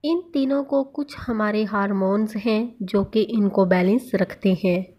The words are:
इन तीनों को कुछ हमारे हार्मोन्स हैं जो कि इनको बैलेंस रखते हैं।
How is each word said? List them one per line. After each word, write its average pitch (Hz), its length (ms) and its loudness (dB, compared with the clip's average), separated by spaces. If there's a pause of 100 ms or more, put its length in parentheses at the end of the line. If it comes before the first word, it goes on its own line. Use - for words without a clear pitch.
इन 330 160 0 (140)
तीनों 277 300 0
को 277 200 0
कुछ 285 340 -8
हमारे 214 480 -2
हार्मोन्स 202 720 0
हैं 226 440 -2
जो 196 220 0
कि 214 180 0
इनको 202 440 2
बैलेंस 185 480 2
रखते 190 420 0
हैं। 185 260 0 (160)